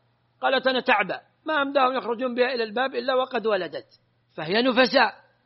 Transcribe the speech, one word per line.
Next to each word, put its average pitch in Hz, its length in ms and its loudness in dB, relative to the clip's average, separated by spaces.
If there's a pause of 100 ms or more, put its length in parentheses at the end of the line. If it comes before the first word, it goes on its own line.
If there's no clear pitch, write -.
(420)
قالت: 262 240 0
"أنا 254 140 2
تعبى"، 202 380 0 (280)
ما 311 160 0
أمداهم 269 340 2
يخرجون 240 380 -4
بها 247 200 0
إلى 233 100 -2
الباب 247 300 -4
إلا 254 200 -2
وقد 254 320 -2
ولدت، 170 540 -4 (360)
فهي 175 260 0
نفساء، 240 520 4 (320)